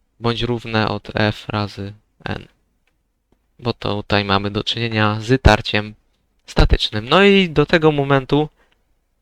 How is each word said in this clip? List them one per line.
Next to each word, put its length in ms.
bądź 220
równe 460
od 260
F 360
razy 440
N. 240
Bo 140
to 220
tutaj 300
mamy 260
do 120
czynienia 580
z 200
tarciem 520
statycznym. 640
No 140
i 260
do 160
tego 260
momentu 580